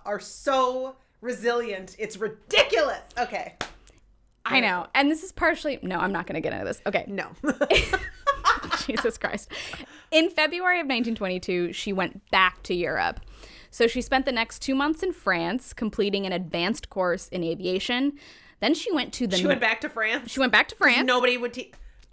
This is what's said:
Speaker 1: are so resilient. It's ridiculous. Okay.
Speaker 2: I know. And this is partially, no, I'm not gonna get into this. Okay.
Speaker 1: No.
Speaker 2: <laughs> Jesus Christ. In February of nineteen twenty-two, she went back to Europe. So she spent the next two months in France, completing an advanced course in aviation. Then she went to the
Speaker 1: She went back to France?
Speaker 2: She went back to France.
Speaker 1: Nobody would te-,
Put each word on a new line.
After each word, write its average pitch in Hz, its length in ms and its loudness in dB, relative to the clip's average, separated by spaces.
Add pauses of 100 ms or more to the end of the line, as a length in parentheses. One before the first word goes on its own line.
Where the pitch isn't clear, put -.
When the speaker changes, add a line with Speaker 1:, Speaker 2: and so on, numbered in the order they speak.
Speaker 1:
are 202 160 -4
so 262 760 0 (260)
resilient. 220 760 -2
It's 214 200 -8
ridiculous. 285 840 2 (180)
Okay. 214 360 -6 (920)
Speaker 2:
I 262 120 2
know. 185 340 0
And 277 160 4
this 320 140 -2
is 381 80 -12
partially, - 500 0
no, 185 160 -4
I'm 196 140 0
not 165 160 -4
gonna - 120 -4
get - 120 -2
into 98 120 -6
this. - 220 -4
Okay. 202 220 0
Speaker 1:
No. 196 220 -6 (120)
Speaker 2:
<laughs> - 1400 0
Jesus 226 320 -2
Christ. - 320 -6 (600)
In 320 200 6
February 349 500 2
of 302 60 -4
nineteen 233 280 0
twenty-two, 185 580 -2
she 202 200 -4
went 185 380 -4
back 185 340 4
to 190 100 -2
Europe. 143 460 0 (500)
So - 160 4
she 233 140 -2
spent 269 240 0
the 269 80 0
next 226 300 -2
two 269 120 0
months 294 280 0
in 381 100 0
France, 180 600 -2
completing 202 540 0
an 185 60 -2
advanced 180 580 -2
course 180 380 -2
in 180 140 -4
aviation. 190 680 0 (480)
Then 294 140 2
she - 180 -4
went 294 220 -2
to 247 120 -2
the 190 100 0
Speaker 1:
She 185 100 2
went 262 140 4
back 226 220 2
to 294 60 -4
France? 226 420 -4
Speaker 2:
She 254 100 -2
went 262 120 4
back 262 160 6
to - 80 -14
France. 277 300 6
Speaker 1:
Nobody 247 300 4
would 240 160 -6
te-, - 200 -12 (400)